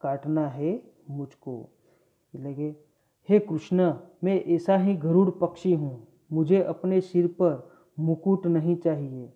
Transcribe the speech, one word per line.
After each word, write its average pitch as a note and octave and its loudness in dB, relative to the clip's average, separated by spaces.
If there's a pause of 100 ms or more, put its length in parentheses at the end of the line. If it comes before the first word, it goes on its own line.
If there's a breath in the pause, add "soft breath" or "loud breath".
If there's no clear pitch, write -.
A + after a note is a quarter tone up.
કાટના D3 -2
હે D3 -4 (280)
મુજકો. C3+ -12 (640)
એટલે C#3 -10
કે, D3 -8 (540)
"હે G#3 6
કૃષ્ણ, F3+ 0 (300)
મેં F#3+ 2
એસા F3 2
હી F#3+ 2
ગરુડ E3+ 4
પક્ષી F3 0
હું, C3+ -6 (240)
મુજે D#3+ 2
અપને F#3 -2
સિર F3 2
પર E3+ 0 (380 soft breath)
મુકુટ E3 0
નહીં E3+ 2
ચાહિએ. C#3 -4